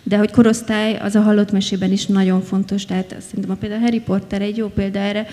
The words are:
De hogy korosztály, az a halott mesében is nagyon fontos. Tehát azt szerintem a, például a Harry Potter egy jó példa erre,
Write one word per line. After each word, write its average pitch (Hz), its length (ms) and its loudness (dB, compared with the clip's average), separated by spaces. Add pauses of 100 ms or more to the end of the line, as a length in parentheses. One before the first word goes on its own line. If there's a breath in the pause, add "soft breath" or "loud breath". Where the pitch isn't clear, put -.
De 202 140 0
hogy 208 140 2
korosztály, 220 640 2
az 202 180 -4
a 214 60 6
halott 208 300 4
mesében 190 400 0
is 196 140 0
nagyon 190 360 4
fontos. 190 440 -2
Tehát 185 320 -6
azt - 100 -16
szerintem 196 240 -6
a, 190 40 -2
például 214 260 -6
a - 20 2
Harry 233 160 2
Potter 196 420 -2
egy 208 160 -2
jó 220 100 -2
példa 196 320 -4
erre, 202 340 -4